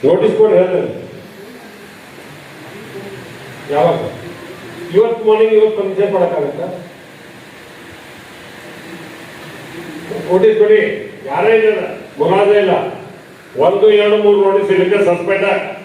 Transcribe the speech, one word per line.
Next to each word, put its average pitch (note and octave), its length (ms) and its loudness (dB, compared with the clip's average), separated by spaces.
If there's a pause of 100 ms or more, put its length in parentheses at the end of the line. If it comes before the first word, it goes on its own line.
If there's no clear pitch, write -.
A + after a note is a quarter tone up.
ನೋಟಿಸ್ G3+ 300 2
ಕೊಡಿ G#3+ 160 4
ಹೇಳ್ತೇನೆ. - 560 0 (2750)
ಯಾವಾಗ? D#3+ 220 2 (1000)
ಇವತ್ತು A3+ 300 2
ಮಾರ್ನಿಂಗ್ A3 280 4
ಇವತ್ತು G#3+ 240 4
ಪರ್ಮಿಷನ್ F#3+ 340 -2
ಕೊಡೋಕ್ಕಾಗತ್ತಾ? E3+ 520 -2 (3750)
ನೋಟಿಸ್ D3 280 4
ಕೊಡಿ, - 520 2 (140)
ಯಾರೇ G#3 320 2
ಇಲ್ಲ, G#3+ 220 2 (400)
ಮುಲಾಜೆ G3+ 400 4
ಇಲ್ಲ. F#3 120 2 (880)
ಒಂದು, G3 320 4
ಎರಡು, G#3 280 4
ಮೂರು G3+ 340 4
ನೋಟಿಸ್ G3 200 0
ಇಲ್ಲಕ್ಕೆ F3+ 340 2
ಸಸ್ಪೆಂಡ್. F#3 800 0